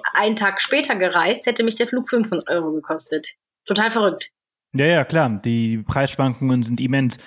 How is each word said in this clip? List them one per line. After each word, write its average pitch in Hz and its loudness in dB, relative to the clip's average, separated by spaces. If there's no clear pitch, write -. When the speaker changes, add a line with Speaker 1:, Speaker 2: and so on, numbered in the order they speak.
Speaker 1:
einen 214 2
Tag 196 0
später 277 0
gereist, 180 0
hätte 233 0
mich 226 0
der 240 0
Flug 247 -4
fünfhundert 220 -2
Euro 160 -2
gekostet. 156 -6
Total 214 2
verrückt. 214 0
Speaker 2:
Ja, 139 2
ja, 160 4
klar. 156 2
Die 113 0
Preisschwankungen 131 0
sind 117 -2
immens. 131 0